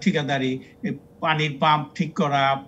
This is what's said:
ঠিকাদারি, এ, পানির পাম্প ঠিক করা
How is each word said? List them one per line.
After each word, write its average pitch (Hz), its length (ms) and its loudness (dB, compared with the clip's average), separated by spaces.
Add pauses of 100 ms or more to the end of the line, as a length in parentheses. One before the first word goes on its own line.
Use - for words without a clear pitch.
ঠিকাদারি, 139 580 0 (240)
এ, 180 80 -2 (300)
পানির 151 400 0
পাম্প 151 340 4
ঠিক 156 220 -4
করা 139 520 2